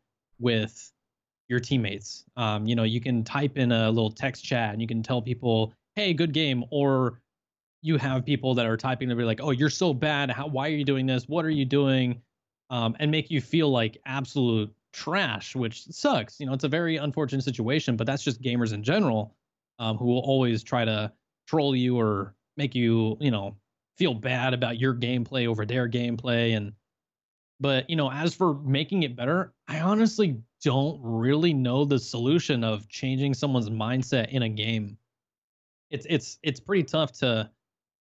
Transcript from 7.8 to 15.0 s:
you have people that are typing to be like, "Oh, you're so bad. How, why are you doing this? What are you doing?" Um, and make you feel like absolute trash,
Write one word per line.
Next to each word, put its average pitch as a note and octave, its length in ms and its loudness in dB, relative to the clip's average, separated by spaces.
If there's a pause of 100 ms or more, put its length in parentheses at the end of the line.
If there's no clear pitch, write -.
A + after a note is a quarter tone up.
you D#3 140 2
have C3 280 -2
people C3 300 0
that A#2+ 100 2
are A2+ 120 2
typing B2+ 320 -2
to A#2+ 60 0
be A#2+ 80 0
like, A2 160 0
"Oh, D3 120 -2
you're C3+ 180 2
so E3+ 240 0
bad. C#3+ 380 0
How, C3+ 160 -6
why C#3 220 -2
are D#3 60 -2
you D3 100 -2
doing C3 200 2
this? B2+ 220 0
What D#3+ 180 -2
are D#3+ 60 0
you C#3+ 140 0
doing?" C3 560 2 (500)
Um, A#2 280 -2
and D3+ 120 2
make D#3 180 0
you D3 100 0
feel D#3 300 2
like A2+ 380 0
absolute B2 640 0 (200)
trash, D3+ 640 -4